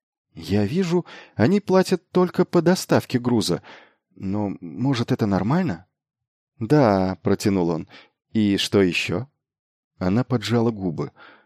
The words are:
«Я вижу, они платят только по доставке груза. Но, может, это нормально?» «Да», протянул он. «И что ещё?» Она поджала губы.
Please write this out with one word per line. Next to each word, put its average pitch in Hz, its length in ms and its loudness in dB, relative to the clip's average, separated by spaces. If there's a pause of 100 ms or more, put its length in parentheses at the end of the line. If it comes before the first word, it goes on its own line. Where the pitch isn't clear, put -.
(340)
«Я 104 320 -2
вижу, 170 400 -2 (300)
они 170 240 2
платят 190 520 0
только 180 340 2
по 175 160 2
доставке 160 580 0
груза. 104 420 0 (540)
Но, 98 460 -6
может, 113 500 -4
это 123 140 0
нормально?» 135 600 -2 (720)
«Да», 107 640 2
протянул 98 460 2
он. 82 200 -4 (420)
«И 104 240 2
что 101 260 2
ещё?» 90 460 -2 (720)
Она 95 260 0
поджала 117 480 -2
губы. 92 400 -6 (340)